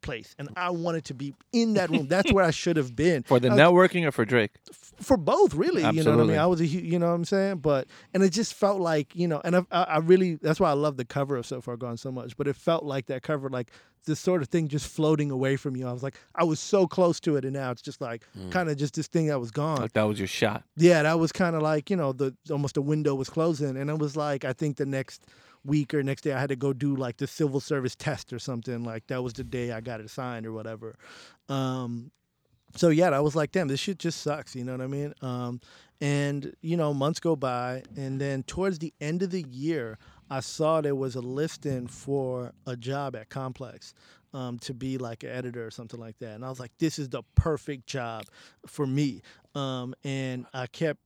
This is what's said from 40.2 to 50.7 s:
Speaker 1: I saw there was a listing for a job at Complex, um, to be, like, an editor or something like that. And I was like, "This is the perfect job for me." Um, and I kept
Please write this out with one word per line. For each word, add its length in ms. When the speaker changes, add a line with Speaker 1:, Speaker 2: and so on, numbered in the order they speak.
Speaker 1:
I 100
saw 400
there 140
was 200
a 60
listing 640
for 680
a 100
job 380
at 140
Complex, 640
um, 280
to 120
be, 240
like, 260
an 80
editor 360
or 40
something 300
like 200
that. 140
And 100
I 40
was 100
like, 200
"This 200
is 120
the 120
perfect 520
job 380
for 200
me." 340
Um, 480
and 520
I 120
kept 400